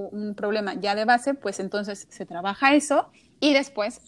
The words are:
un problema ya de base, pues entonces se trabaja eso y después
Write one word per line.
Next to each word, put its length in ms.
un 240
problema 400
ya 200
de 100
base, 300
pues 260
entonces 500
se 160
trabaja 480
eso 360
y 140
después 560